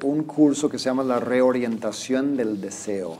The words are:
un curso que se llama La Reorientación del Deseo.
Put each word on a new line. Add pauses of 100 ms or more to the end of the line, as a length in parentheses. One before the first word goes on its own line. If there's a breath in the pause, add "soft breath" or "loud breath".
un
curso
que
se
llama
La
Reorientación
del
Deseo.